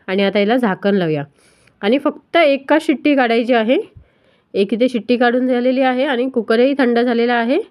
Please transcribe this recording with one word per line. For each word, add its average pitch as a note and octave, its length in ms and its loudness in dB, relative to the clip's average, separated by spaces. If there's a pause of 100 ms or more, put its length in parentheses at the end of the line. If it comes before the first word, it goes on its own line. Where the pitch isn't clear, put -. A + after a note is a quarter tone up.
आणि F#3+ 160 -2
आता G3 160 0
याला G#3 180 2
झाकण G3+ 380 0
लावूया D#3+ 280 -2 (600)
आणि A3+ 160 2
फक्त - 380 -6
एका C#4+ 440 2
शिट्टी D4+ 360 0
काढायची A#3+ 360 0
आहे. A#3 240 2 (800)
एक G3 200 -2
इथे A#3 140 2
शिट्टी B3 280 -2
काढून B3 300 0
झालेली B3+ 340 0
आहे B3+ 240 0
आणि C4 260 -2
कुकरही A#3+ 480 0
थंड A#3+ 200 2
झालेला A#3+ 360 0
आहे. A#3+ 240 -2 (120)